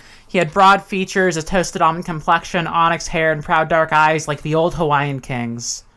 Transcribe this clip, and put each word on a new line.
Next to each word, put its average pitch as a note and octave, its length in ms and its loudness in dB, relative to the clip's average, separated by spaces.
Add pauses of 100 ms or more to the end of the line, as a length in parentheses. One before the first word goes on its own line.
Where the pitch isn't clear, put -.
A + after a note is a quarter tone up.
(280)
He - 100 -4
had D#3+ 160 0
broad G3 300 6
features, F#3 540 -2
a D#3 40 -2
toasted F3 400 -2
almond E3 240 2
complexion, E3+ 600 -2
onyx E3 400 0
hair, D#3+ 240 0
and D3+ 120 -4
proud D#3+ 260 0
dark D#3+ 240 2
eyes D#3 340 2
like D3 140 -6
the D#3 140 -4
old E3 200 0
Hawaiian C#3+ 460 0
kings. A#2+ 640 -8 (120)